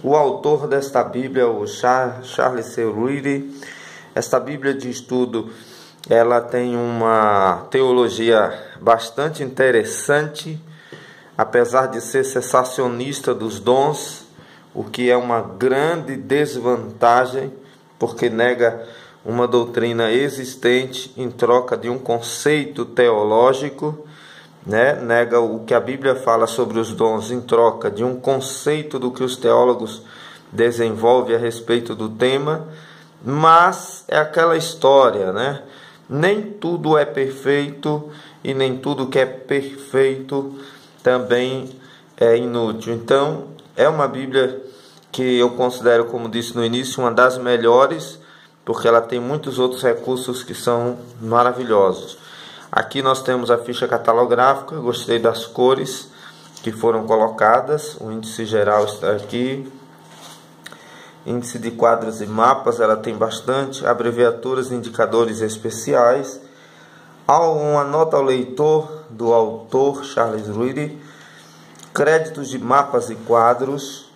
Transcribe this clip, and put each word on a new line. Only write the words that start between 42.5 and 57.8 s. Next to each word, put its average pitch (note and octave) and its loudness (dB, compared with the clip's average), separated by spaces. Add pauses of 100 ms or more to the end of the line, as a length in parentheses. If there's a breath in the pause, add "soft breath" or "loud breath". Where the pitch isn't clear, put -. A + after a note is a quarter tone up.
Então, C#3 0 (280)
é A#2+ 4
uma D3+ 0
Bíblia C3 0 (520 loud breath)
que B2+ 0
eu A#2+ 4
considero, A#2+ 2
como A#2 -6
disse A2+ -6
no A#2+ 0
início, B2+ -4
uma A#2+ 2
das B2+ 4
melhores, B2 4 (460 loud breath)
porque - -2
ela A#2 6
tem A#2+ -6
muitos C3 -6
outros B2+ 0
recursos B2 -2
que - -12
são A#2+ -2 (220)
maravilhosos. A2+ 2 (520 loud breath)
Aqui - -2
nós C3 2
temos B2 -2
a A#2+ 6
ficha A#2+ -6
catalográfica, A#2+ 2
gostei A#2+ -2
das A2+ 0
cores - 0 (540 loud breath)
que A#2 -6
foram A2 0
colocadas, A2+ 2